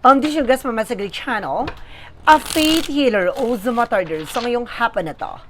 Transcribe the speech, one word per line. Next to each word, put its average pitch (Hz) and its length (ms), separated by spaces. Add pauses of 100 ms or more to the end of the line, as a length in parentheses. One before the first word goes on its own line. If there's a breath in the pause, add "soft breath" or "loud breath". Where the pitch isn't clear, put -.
Um, 269 160
this 294 160
is 311 80
your 226 80
guest, 262 160
Mama 226 160
Sagri 202 240
Channel, 202 640 (560 loud breath)
a 311 160
faith 320 480
healer 226 480
o 247 160
Zuma 233 320
Tarder. 160 400
So, 247 160
ngayong 240 240
hapon 226 400
na - 80
to - 240 (120)